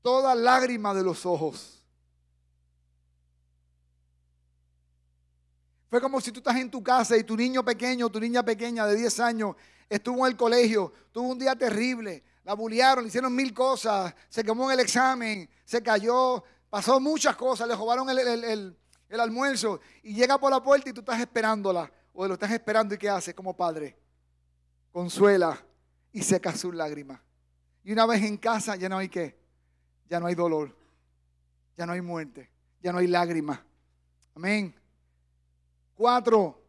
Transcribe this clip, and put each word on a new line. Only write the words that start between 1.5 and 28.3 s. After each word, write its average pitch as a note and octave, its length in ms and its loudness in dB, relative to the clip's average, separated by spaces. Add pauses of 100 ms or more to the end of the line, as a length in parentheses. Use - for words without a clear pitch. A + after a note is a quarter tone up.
Fue A#3+ 120 2
como C4+ 200 -2
si A#3+ 100 -8
tú A3+ 80 -16
estás A#3+ 180 0
en B3+ 120 -4
tu A3+ 140 -10
casa A#3+ 340 4
y A3+ 60 4
tu A3 120 -4
niño B3+ 300 0
pequeño, A#3+ 440 -2
tu A3 100 -6
niña A#3+ 240 0
pequeña A3+ 420 -2
de G#3 100 2
diez A3+ 240 0
años, A3 360 -2 (340)
estuvo B3 360 -2
en B3+ 80 2
el G3 40 -10
colegio, A3+ 560 2 (180)
tuvo B3 180 -4
un B3+ 100 -6
día C4 160 0
terrible, A3+ 680 -4 (200)
la G3 100 -6
bullearon, A#3 500 2
le A3+ 60 -8
hicieron B3 260 -2
mil C4 180 -2
cosas, A3 600 0 (160)
se A3+ 140 -4
quemó A3+ 260 -2
en C4 100 2
el B3 60 4
examen, A#3+ 640 0 (160)
se A#3 180 -4
cayó, A#3+ 600 2 (260)
pasó A3 320 2
muchas D4 340 0
cosas, A#3 320 -2
le A#3 80 -2
robaron A#3+ 340 -2
el, C4 100 0
el, A#3+ 260 0
el, G#3 320 -6 (320)
el A3 100 -6
almuerzo A#3 640 -2 (220)
y G#3+ 100 -12
llega B3+ 260 4
por C#4 100 2
la C4 140 2
puerta C#4 260 4
y B3+ 40 -12
tú A#3+ 80 -16
estás A3+ 180 -4
esperándola G#3+ 720 -2 (220)
o F#3+ 120 -6
lo F#3+ 100 -2
estás G3+ 160 -4
esperando G#3+ 440 0
y - 20 -12
¿qué G3+ 120 -4
haces F3 260 -4
como F#3 180 -10
padre? D#3+ 440 -6 (960)
Consuela F3 680 2 (520)
y G#3 80 -8
seca F3+ 340 0
sus F3+ 180 -8
lágrimas. D3 460 -10 (640)
Y F#3+ 80 -8
una A3+ 140 4
vez A3 180 2
en G#3 140 -2